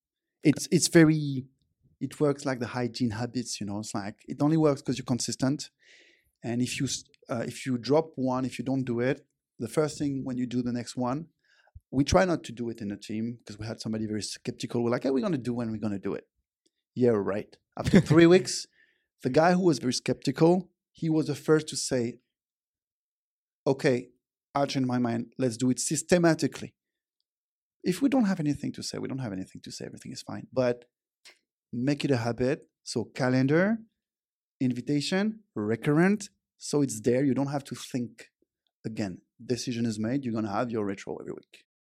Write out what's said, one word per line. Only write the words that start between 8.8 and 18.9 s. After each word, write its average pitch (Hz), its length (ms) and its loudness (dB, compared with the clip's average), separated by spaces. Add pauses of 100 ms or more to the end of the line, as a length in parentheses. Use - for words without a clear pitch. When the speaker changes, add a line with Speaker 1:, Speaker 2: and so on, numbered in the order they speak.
Speaker 1:
do 120 160 -2
it, 135 240 -2 (340)
the 117 100 -6
first 151 300 -2
thing 139 260 -4
when 127 120 -6
you 127 100 -2
do 120 160 -2
the 123 100 -4
next 120 220 -8
one, 127 320 -4 (640)
we 135 140 2
try 185 220 6
not 156 180 -2
to - 80 -12
do 117 160 -6
it 117 140 -10
in 101 100 -4
a 101 40 -4
team 113 500 -6
'cause 104 120 -14
we 107 80 -8
had 113 140 -8
somebody 110 260 -4
very 104 160 -4
skeptical. - 640 -4
We're 117 60 2
like, 123 140 0
"Hey, 262 60 2
we're 240 120 2
gonna 180 160 0
do 120 160 -4
when 117 180 -4
we're 110 60 -6
gonna 104 200 -4
do 92 160 -4
it." - 140 -10 (640)
Yeah, 120 160 4
right. 101 460 -2 (200)
After - 240 6
three 165 260 8
Speaker 2:
<laughs> 170 80 8
Speaker 1:
weeks, - 320 0 (560)